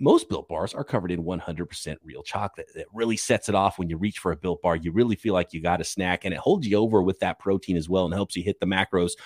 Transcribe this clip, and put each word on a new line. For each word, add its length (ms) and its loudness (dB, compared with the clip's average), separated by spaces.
most 300 4
Built 180 -4
Bars 240 -4
are 100 -6
covered 300 -2
in 100 -2
one 160 -4
hundred 280 -6
percent 360 -12
real 200 -14
chocolate. 520 -8
It 200 -12
really 240 0
sets 320 0
it 40 2
off 240 2
when 120 -4
you 80 -4
reach 200 -2
for 140 0
a 40 -4
Built 260 -4
Bar. 140 2
You 140 -4
really 260 2
feel 180 0
like 180 0
you 80 -8
got 220 0
a 20 -8
snack, 400 -2
and 80 -2
it 80 -6
holds 260 2
you 120 4
over 240 4
with 180 0
that 180 -2
protein 380 0
as 100 -2
well 200 2
and 80 -2
helps 200 -4
you 80 -4
hit 160 -2
the 80 -2
macros 460 2